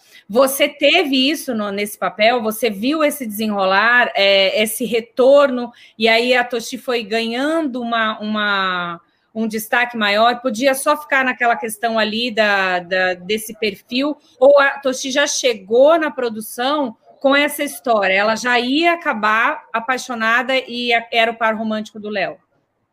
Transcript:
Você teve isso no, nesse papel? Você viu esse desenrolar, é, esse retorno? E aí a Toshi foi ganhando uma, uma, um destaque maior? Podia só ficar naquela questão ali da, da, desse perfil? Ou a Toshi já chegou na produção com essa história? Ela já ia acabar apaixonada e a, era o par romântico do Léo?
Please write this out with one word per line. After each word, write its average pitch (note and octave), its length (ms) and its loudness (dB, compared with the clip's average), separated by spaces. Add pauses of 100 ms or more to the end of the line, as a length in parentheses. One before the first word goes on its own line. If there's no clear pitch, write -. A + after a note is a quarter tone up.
(280)
Você C4+ 400 2
teve C#4+ 600 2
isso C#4+ 240 -4
no, G#3 180 -4
nesse G#3 280 -6
papel? A3 420 0
Você A3 280 -2
viu B3+ 340 -2
esse C#4+ 240 -2
desenrolar, G#3+ 880 0
é, G3 480 2
esse G#3+ 220 -6
retorno? B3 880 2 (240)
E A3 120 0
aí A#3+ 260 4
a B3 100 2
Toshi A#3+ 360 -8
foi A#3+ 240 -4
ganhando A#3+ 760 -4
uma, A3+ 400 -2
uma, G3 800 -2 (340)
um A3 120 -2
destaque A#3+ 480 -2
maior? A3 460 2
Podia C4 320 0
só D4 240 0
ficar C#4 260 0
naquela A#3+ 320 0
questão A3+ 440 -4
ali A3 320 -2
da, G3 480 2
da, F#3 340 0
desse G#3 460 -8
perfil? B3 580 -4 (220)
Ou C#4+ 200 8
a C#4 200 2
Toshi C4 320 -4
já C#4+ 160 2
chegou B3 720 2
na D4+ 100 -2
produção B3 880 -4 (220)
com C#4 160 4
essa D4 280 0
história? G#3 520 0
Ela G#3+ 200 2
já A#3+ 240 0
ia D4 340 2
acabar B3+ 800 0
apaixonada A#3+ 800 -2 (140)
e A#3+ 240 -4
a, A#3 200 0
era A3+ 180 2
o A3+ 80 -6
par A3 180 0
romântico G#3+ 440 -6
do G#3 100 -12
Léo? F#3+ 280 -4 (560)